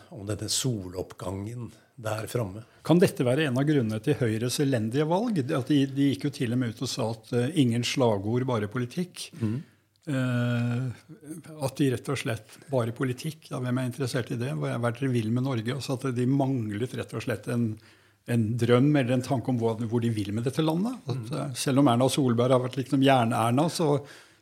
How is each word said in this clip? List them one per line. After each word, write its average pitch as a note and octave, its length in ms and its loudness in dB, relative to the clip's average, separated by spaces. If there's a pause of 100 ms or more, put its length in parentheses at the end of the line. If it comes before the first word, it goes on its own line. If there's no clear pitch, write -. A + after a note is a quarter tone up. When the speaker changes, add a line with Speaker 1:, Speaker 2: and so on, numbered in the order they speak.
(120)
Speaker 1:
om G#2 140 -12
denne G#2 240 -6
soloppgangen G2+ 1200 -6 (260)
der G#2+ 280 -6
framme. G#2+ 360 -4 (220)
Speaker 2:
Kan E3 140 6
dette E3 260 4
være C3+ 220 2
en B2 100 0
av C#3 80 2
grunnene A#2 380 2
til D3+ 140 2
Høyres A#2 440 0
elendige C3+ 480 0
valg? G3+ 300 0 (120)
At C#3 180 -2
de, C#3 180 4
de C#3 280 2
gikk - 100 -4
jo C#3+ 60 -2
til B2 220 -4
og B2 60 0
med A#2+ 160 -2
ut - 80 -12
og B2+ 60 -4
sa - 240 -2
at, - 200 -14
eh, B2 240 2
ingen B2 260 4
slagord, A#2 640 2
bare A2 220 0
politikk. B2 600 -6 (100)
Speaker 1:
Mm. A#2 220 -2 (440)
Speaker 2:
Eh, B2 1600 -4
at B2+ 120 -4
de C#3 140 2
rett A#2 220 -4
og C3 80 -4
slett, - 380 -8 (120)
bare A#2 220 0
politikk, B2+ 580 -6
ja, C3+ 80 -8
hvem B2 220 -2
er B2+ 80 -2
interessert A#2+ 420 -4
i C3 60 -4
det? B2+ 180 -4
Hva C#3+ 200 -4
er A#2+ 40 -2
det A#2 220 -2
dere C#3 100 0
vil A2+ 220 0
med B2 120 0
Norge? B2 300 0
Altså C3+ 220 -4
at C3 180 -4
de B2 120 0
manglet C3 680 0
rett A2+ 200 -8
og A2+ 100 -6
slett G#2+ 240 -4
en, A#2 300 0 (500)
en A#2+ 160 2 (140)
drøm A#2+ 360 6
eller C3 200 2
en B2 80 2
tanke C3 260 -4
om B2 100 0
hva, A2+ 140 2 (160)
hvor A#2 140 0
de A#2 80 2
vil G2+ 240 -2
med A#2 100 -2
dette C3+ 180 0
landet. F#3 360 0 (100)
At, D3 80 -4
Speaker 1:
Mm. A2 160 -8
Speaker 2:
eh, C#3 220 -6
selv C3 260 0
om C#3 80 8
Erna B2 200 6
Solberg A#2+ 440 2
har B2+ 80 6
vært B2 160 -6
liksom C3+ 260 2
Jern-Erna, B2 680 4
så, D3 360 0 (360)